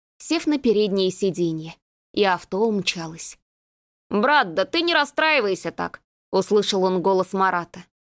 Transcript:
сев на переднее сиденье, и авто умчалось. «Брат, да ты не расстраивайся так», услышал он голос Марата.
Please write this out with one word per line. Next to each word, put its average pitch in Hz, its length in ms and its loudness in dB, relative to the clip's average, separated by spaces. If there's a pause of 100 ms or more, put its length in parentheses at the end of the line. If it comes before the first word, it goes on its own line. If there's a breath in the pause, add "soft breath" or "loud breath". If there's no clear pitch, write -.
(180)
сев 330 280 -2
на 294 120 2
переднее 202 520 2
сиденье, 165 640 -2 (380)
и 202 120 2
авто 190 420 0
умчалось. 175 720 -4 (720)
«Брат, 226 440 2
да 175 100 0
ты 330 180 -2
не 339 120 0
расстраивайся 277 800 0
так», - 300 -8 (340)
услышал 196 480 2
он 185 180 2
голос 190 300 2
Марата. 180 520 -2 (180)